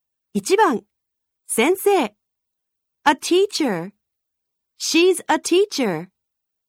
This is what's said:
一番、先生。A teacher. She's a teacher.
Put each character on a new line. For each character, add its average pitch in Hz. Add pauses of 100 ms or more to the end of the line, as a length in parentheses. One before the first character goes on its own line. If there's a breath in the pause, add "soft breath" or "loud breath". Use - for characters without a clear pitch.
(320)
一 208
番、 359 (640)
先 294
生。 381
A 202 (1040)
teacher. 285 (840)
She's 349
a 302
teacher. 254 (600)